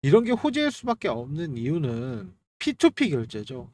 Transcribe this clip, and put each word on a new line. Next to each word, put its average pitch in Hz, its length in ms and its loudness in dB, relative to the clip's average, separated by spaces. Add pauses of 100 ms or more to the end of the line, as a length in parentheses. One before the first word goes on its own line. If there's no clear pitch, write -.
이런 190 240 6
게 240 80 0
호재일 294 380 0
수밖에 233 380 -4
없는 135 500 -4
이유는 120 720 -4 (260)
피투피 294 520 2
결제죠. 120 640 -6